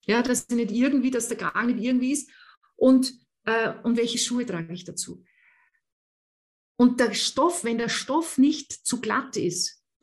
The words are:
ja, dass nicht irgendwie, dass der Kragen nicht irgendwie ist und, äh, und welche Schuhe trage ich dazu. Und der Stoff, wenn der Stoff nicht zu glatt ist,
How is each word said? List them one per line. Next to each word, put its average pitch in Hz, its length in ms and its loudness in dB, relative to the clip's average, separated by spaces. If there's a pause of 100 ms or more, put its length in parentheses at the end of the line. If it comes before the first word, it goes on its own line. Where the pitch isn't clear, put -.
ja, 226 160 2
dass 247 260 -2
nicht 233 240 0
irgendwie, 254 400 2
dass 247 160 -2
der 233 80 -6
Kragen 226 400 -2
nicht 196 80 -4
irgendwie 254 300 0
ist - 180 -6 (460)
und, 262 360 6 (300)
äh, 226 300 0 (100)
und 233 140 0
welche 233 220 0
Schuhe 247 260 -2
trage 165 260 -6
ich 180 140 -12
dazu. 170 400 -12 (1500)
Und 247 240 4
der 240 140 2
Stoff, - 500 0
wenn 233 140 -2
der 233 100 -4
Stoff - 520 -2
nicht 294 340 2
zu - 260 -6
glatt 240 380 -4
ist, - 460 -4 (200)